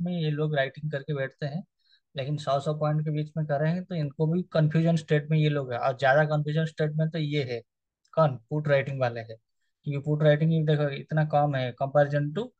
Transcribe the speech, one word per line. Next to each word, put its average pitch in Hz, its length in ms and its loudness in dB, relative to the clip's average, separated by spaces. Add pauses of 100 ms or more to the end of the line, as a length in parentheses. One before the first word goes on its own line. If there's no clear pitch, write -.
में 175 120 -4
ये 160 180 -2
लोग 151 240 -2
राइटिंग 143 360 -2
करके 147 220 -6
बैठते 135 320 -6
हैं, 151 180 -6 (520)
लेकिन 143 220 -6
सौ 139 220 -2
सौ 151 140 -4
पॉइंट 151 280 -2
के 156 100 -4
बीच 151 260 -4
में 156 80 -2
करेंगे 156 360 0
तो 180 140 -10
इनको 151 320 -2
भी 175 140 0 (120)
कन्फ्यूजन 160 420 4
स्टेट 151 360 0
में 156 60 2
ये 151 120 4
लोग 139 240 -2
है, 120 60 -4
और 127 180 0
ज़्यादा 139 280 4
कन्फ्यूजन 151 400 0
स्टेट 151 300 -2
में 156 140 2
तो 165 100 -8
ये 147 260 -2
है, 120 160 -6 (520)
कौन, 151 240 4 (120)
पुट 151 180 -4
राइटिंग 135 340 2
वाले 120 200 -2
हैं, 113 160 -14 (480)
क्योंकि 143 200 -4
पुट 151 180 0
राइटिंग 156 300 4
ये 160 120 2
देखो 147 280 2
इतना 151 340 -2
कम 147 280 2
है 127 200 -2
comparison 143 600 0
to 233 120 -4 (120)